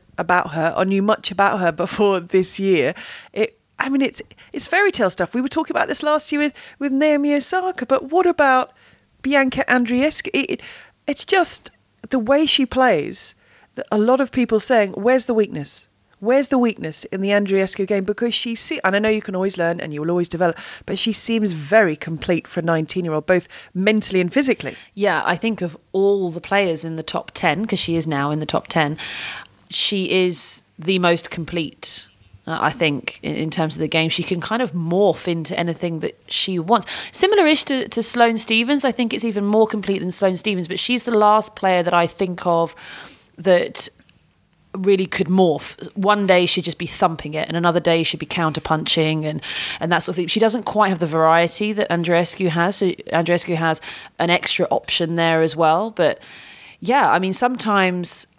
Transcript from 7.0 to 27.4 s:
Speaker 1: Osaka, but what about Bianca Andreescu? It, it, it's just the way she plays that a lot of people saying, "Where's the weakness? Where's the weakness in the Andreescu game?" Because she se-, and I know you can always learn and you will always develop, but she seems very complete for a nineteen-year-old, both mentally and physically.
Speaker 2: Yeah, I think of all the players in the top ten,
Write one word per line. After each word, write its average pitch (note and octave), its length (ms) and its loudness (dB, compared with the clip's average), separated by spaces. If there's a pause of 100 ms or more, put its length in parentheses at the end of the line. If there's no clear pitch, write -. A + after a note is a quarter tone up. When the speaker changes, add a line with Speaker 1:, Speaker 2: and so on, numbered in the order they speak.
Speaker 1:
Osaka, F#4 520 -2
but C4 260 0
what F4+ 160 4
about C4+ 460 2 (480)
Bianca C4+ 480 2
Andreescu? B3 640 0
It, - 180 -2
it, - 100 -6 (460)
it's C#4+ 160 -4
just - 480 0 (380)
the C4+ 100 0
way C#4 260 2
she C#4 200 2
plays A#3 680 0 (420)
that - 180 -10
a G#3+ 40 2
lot A#3+ 220 4
of C4 120 -2
people A3+ 280 0
saying, G#3 320 2
"Where's A#3+ 340 2
the B3 80 0
weakness? D#3+ 540 -2 (320)
Where's B3+ 300 2
the C4+ 100 2
weakness G#3 460 -2
in - 160 -6
the G3 80 -2
Andreescu G3 580 0
game?" G3 160 0
Because G#3 320 -2
she A#3 180 -4
se-, D4 300 -4
and F#3+ 120 2
I G3+ 40 2
know G#3+ 100 2
you G#3+ 140 0
can F#3+ 120 -8
always F#3 220 -2
learn E3+ 240 0
and D#3+ 120 -8
you D3 80 -6
will E3 100 -2
always F3 180 0
develop, E3+ 300 0 (260)
but G3 140 -6
she A3+ 140 0
seems G#3+ 400 0
very D#3+ 420 2
complete E3 520 -2
for - 120 -8
a D#3+ 40 -2
nineteen-year-old, E3 640 -2
both F3+ 220 2 (260)
mentally G3 480 0
and F3+ 100 -2
physically. C4 440 0 (180)
Speaker 2:
Yeah, G3 320 0
I F3 100 0
think G#3+ 280 -4
of E3 120 -6 (180)
all G3 360 2
the E3 120 -8
players F3+ 440 -2
in D#3+ 120 -8
the D#3+ 60 -8
top - 300 -8
ten, F3 320 -2